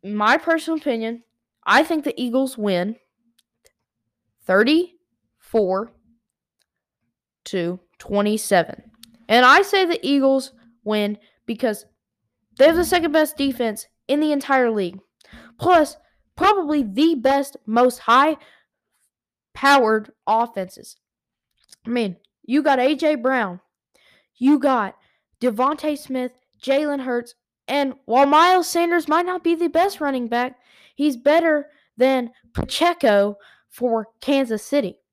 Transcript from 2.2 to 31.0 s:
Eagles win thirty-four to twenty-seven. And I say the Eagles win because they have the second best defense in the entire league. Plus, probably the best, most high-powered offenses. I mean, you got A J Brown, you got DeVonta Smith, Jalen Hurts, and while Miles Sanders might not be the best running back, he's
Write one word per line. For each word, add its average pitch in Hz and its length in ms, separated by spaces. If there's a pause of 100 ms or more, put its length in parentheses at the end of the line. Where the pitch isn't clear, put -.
Eagles 254 360
win 202 400 (1500)
thirty-four 220 1500 (1500)
to 180 340 (180)
twenty-seven. 202 840 (440)
And 247 180
I 311 180
say 392 220
the 339 220
Eagles 269 460 (300)
win 208 340 (300)
because 214 400 (680)
they 277 100
have 320 80
the 349 100
second 339 260
best 311 260
defense 247 500 (200)
in 294 120
the 302 120
entire 269 380
league. 190 300 (580)
Plus, 330 400 (380)
probably 320 480
the 277 320
best, 269 500
most 240 340
high-powered - 2000 (160)
offenses. 220 680 (880)
I - 20
mean, 226 280 (260)
you 277 180
got 277 180
A 277 160
J 302 200
Brown, 226 440 (760)
you 269 240
got 240 360 (460)
DeVonta 269 560
Smith, 254 360 (280)
Jalen 285 420
Hurts, 240 300 (340)
and 277 280 (100)
while 262 220
Miles 339 400
Sanders 339 400
might 330 180
not 359 180
be 339 120
the 330 140
best 381 300
running 262 280
back, 247 320 (340)
he's 277 240